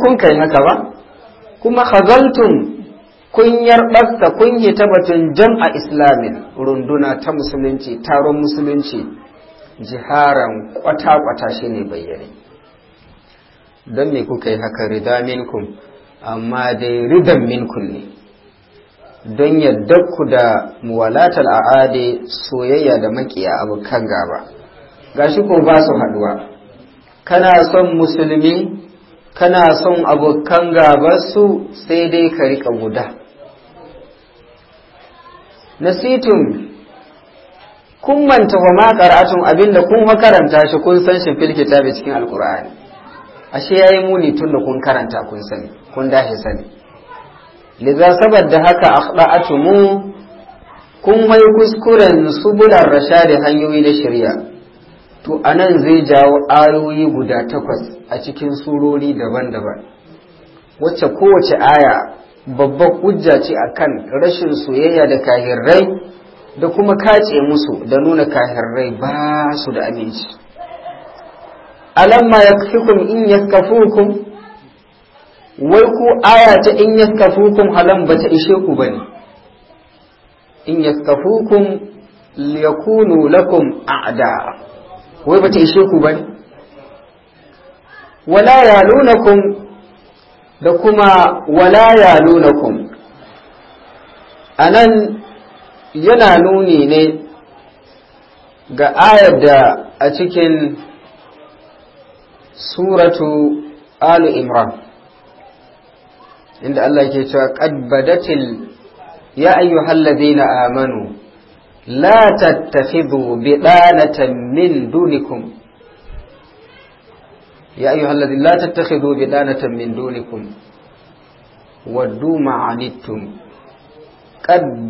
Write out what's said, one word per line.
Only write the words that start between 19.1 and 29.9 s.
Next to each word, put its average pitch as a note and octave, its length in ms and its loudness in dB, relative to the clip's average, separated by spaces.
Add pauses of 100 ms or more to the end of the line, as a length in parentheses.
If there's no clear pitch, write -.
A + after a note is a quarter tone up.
Don C#3+ 320 -2
yadda D#3 480 2
ku - 240 -8
da B2 160 2 (380)
muwalatal A#2+ 680 0
a'ade B2 800 0 (160)
soyayya C3 560 -2
da G#2+ 80 -4
makiya G#2+ 400 -8 (160)
abokan G#2+ 400 -8
gaba. F2 480 -8 (640)
Gashi D3 260 0
ko F3 240 0
ba D#3+ 160 4
su D3+ 160 0
haduwa. G#2 360 -6 (920)
Kana F3+ 460 4
son F3+ 260 2
musulmi, D#3+ 880 -2 (500)
kana F3+ 440 4
son F3 240 -2